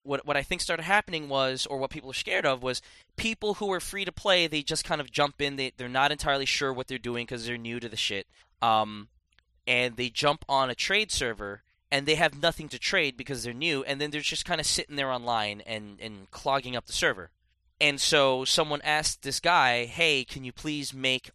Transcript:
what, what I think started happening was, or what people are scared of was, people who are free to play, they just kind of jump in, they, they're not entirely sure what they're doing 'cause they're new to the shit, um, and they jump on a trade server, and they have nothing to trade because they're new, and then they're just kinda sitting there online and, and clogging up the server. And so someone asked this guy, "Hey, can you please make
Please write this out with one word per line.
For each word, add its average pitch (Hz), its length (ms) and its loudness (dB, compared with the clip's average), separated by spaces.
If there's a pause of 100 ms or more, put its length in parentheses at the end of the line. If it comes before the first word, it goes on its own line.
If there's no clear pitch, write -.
what, 139 220 -2
what 143 100 2
I 143 80 2
think 175 160 -4
started 165 240 -2
happening 170 460 0
was, 131 360 0
or 139 120 -4
what 131 140 -2
people 135 180 -12
are 131 40 -10
scared - 320 -2
of 131 160 2
was, 127 200 -2 (340)
people 220 380 -2
who 202 180 -2
are 185 80 0
free 196 240 -8
to 180 80 -6
play, 180 360 4
they 151 160 -2
just 151 200 -2
kind 160 160 -2
of 143 100 -8
jump 147 320 0
in, 143 140 -2
they, 135 220 -4
they're 123 100 -8
not 135 240 4
entirely 143 340 0
sure 135 280 0
what 127 160 -6
they're 131 80 -6
doing 120 280 -6
'cause 117 200 -8
they're 120 120 -4
new 117 220 -8
to 117 80 -8
the 107 80 -14
shit, 101 320 -2 (340)
um, 107 460 2 (600)
and 123 300 2
they 123 120 -2
jump 147 400 0
on 135 220 4
a - 20 -4
trade 202 380 0
server, 104 500 -4 (300)
and 139 160 0
they 156 80 4
have 147 260 2
nothing 160 260 0
to 127 120 -10
trade 151 360 0
because 123 280 -8
they're 120 100 -6
new, 139 300 -2
and 139 180 -4
then 147 80 -2
they're 147 100 -4
just 151 260 -2
kinda 160 180 -2
sitting 151 320 -2
there 139 160 0
online 113 500 -2
and, 104 380 -10
and 101 320 -14
clogging 135 440 -2
up 117 120 -6
the - 60 -10
server. 101 360 0 (500)
And 143 220 2
so 135 440 4
someone 147 380 2
asked 151 380 0
this 135 180 -4
guy, 131 460 6
"Hey, 139 400 2
can 135 180 -12
you 127 80 -10
please 147 400 -6
make 131 440 -2